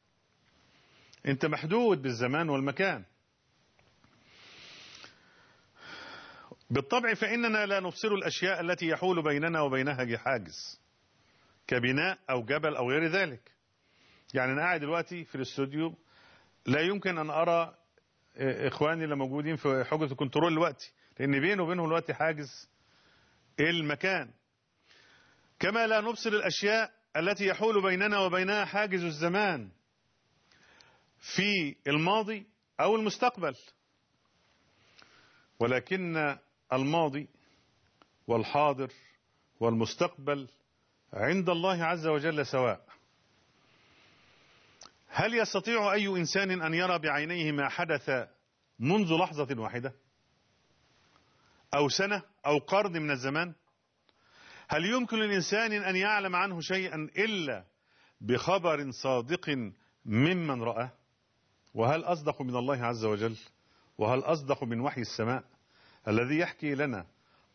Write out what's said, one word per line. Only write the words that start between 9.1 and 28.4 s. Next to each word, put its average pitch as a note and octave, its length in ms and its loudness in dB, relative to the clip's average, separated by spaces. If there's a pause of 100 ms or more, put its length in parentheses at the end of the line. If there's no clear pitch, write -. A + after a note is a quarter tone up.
بيننا D#3 380 0
وبينها C3 560 0
حاجز، - 640 -6 (840)
كبناء C3 520 0 (100)
أو B2 160 0
جبل D3+ 300 0
أو B2 140 -2
غير D#3 180 2
ذلك. E3 440 -2 (840)
يعني C3 180 2
أنا C#3+ 100 0
قاعد F3 180 2
دلوقتي D#3+ 460 -4
في - 100 -14
الاستوديو، C#3 600 -4 (720)
لا C#3 160 2
يمكن F#3 360 0
أن D#3 120 -4
أرى E3+ 460 2 (600)
إخواني C#3 680 0
اللي D3 120 -2
موجودين C#3+ 400 -2
في C3 280 0
حجرة D#3 280 -2
الكنترول D3+ 400 2
دلوقتي، D#3+ 400 0 (280)
لأن C#3 200 2
بينه F#3 240 2
وبينهم E3+ 220 -2
دلوقتي E3 280 0
حاجز D3+ 560 -4 (880)
المكان. D#3+ 760 0 (1300)
كما A3 280 2
لا A3 140 4
نبصر A3+ 280 -4
الأشياء G#3 640 0 (240)
التي G3 280 0
يحول G3+ 380 2
بيننا G3 360 2
وبينها F#3+ 460 2